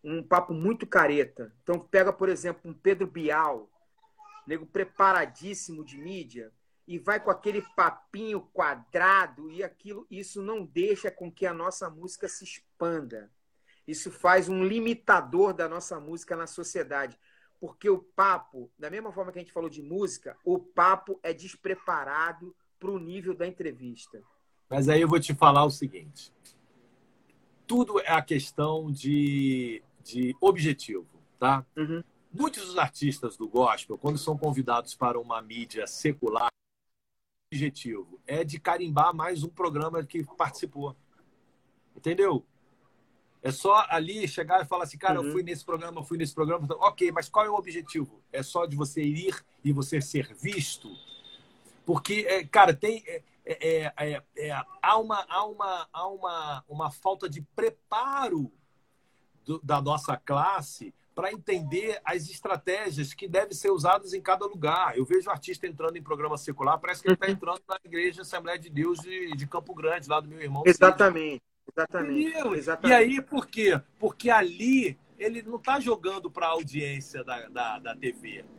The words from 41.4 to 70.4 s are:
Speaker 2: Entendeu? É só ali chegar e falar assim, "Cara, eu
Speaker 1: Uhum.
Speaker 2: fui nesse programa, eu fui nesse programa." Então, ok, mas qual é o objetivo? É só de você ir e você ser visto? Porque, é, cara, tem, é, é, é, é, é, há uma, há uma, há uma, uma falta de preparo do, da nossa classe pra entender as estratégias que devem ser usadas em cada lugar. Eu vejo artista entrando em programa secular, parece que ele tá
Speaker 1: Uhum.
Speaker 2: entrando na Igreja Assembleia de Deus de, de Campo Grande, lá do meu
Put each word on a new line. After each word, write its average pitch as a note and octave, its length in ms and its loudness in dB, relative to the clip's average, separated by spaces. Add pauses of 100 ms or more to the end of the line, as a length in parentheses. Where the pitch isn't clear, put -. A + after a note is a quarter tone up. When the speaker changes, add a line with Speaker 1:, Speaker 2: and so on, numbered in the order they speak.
Speaker 2:
Entendeu? F3 500 2 (960)
É C3 80 -2
só G3+ 400 6
ali E3+ 380 -2
chegar F3 340 0
e - 60 -6
falar F3+ 160 -2
assim, D3 120 -12
"Cara, F#3 220 2
eu E3 60 -2
Speaker 1:
Uhum. D3 80 -4
Speaker 2:
fui F3+ 100 -2
nesse F3 220 -10
programa, E3+ 360 -8
eu C#3 40 -12
fui E3+ 120 -6
nesse D#3+ 180 -4
programa." D#3+ 300 0
Então, D#3 160 -4
ok, F3+ 320 4
mas D#3+ 160 -4
qual G#3+ 160 4
é G#3+ 60 -2
o G#3 60 0
objetivo? E3 640 -6 (100)
É C3+ 100 -6
só E3+ 240 -2
de C#3+ 100 -6
você D3+ 260 -4
ir D#3+ 420 -2 (200)
e D3 80 4
você C#3 280 -2
ser C#3 320 -6
visto? E3 560 -6 (960)
Porque, G3+ 440 0
é, F#3 160 0
cara, F#3 280 8
tem, A3 340 -2
é, E3+ 160 -10 (220)
é, D#3+ 400 0
é, D3 120 -6
é, D3 260 -6 (140)
é, D3 260 -6 (180)
há G3+ 180 6
uma, G#3+ 300 -2
há F#3 160 -2
uma, G3+ 480 -6
há E3+ 140 -8
uma, E3+ 600 -8
uma D3 220 -6
falta F#3+ 380 -4
de D3+ 140 -10 (140)
preparo A3+ 960 -2 (920)
do, D#3+ 180 -6
da C#3+ 180 0
nossa C#3+ 360 -2
classe D3 800 -2 (200)
pra F#3+ 180 -4
entender F#3+ 720 -4
as E3 260 -4
estratégias F3+ 840 -4
que G3 160 -12
devem G3 240 2
ser G3 180 0
usadas F#3 440 4
em F#3+ 80 -4
cada F#3+ 240 2
lugar. D#3+ 500 0
Eu C3 80 0
vejo F#3 240 2
artista F3+ 380 -4
entrando E3 300 -4
em E3 60 -10
programa D3+ 360 -4
secular, D3 400 0
parece - 240 -6
que F3+ 60 2
ele F#3 80 8
tá G3 100 -2
Speaker 1:
Uhum. G3 60 2
Speaker 2:
entrando F3+ 360 -4
na F#3+ 160 -4
Igreja E3+ 380 -2
Assembleia E3+ 360 -6
de E3 120 -16
Deus D#3+ 300 0
de, F3 360 -8
de C#3+ 100 -6
Campo F3 280 -8
Grande, D#3+ 340 -2
lá D3+ 120 2
do D3 80 -16
meu D#3+ 120 -16